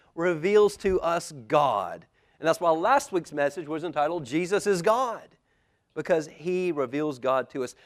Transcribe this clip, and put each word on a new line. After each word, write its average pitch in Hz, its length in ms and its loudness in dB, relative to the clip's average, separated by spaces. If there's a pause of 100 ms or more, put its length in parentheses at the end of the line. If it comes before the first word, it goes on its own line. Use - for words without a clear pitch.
(140)
reveals 180 640 4
to 185 220 0
us 170 320 -2 (160)
God. 101 560 0 (360)
And 151 80 0
that's 156 120 0
why 175 120 2
last 208 380 2
week's 180 220 -4
message 143 360 -2
was 156 160 -6
entitled, 156 420 -2
Jesus 175 400 -2
is 190 160 2
God, 220 400 0 (720)
because 156 320 0
He 180 460 -4
reveals 143 460 -2
God 127 320 0
to 135 140 -6
us. 123 100 -12 (120)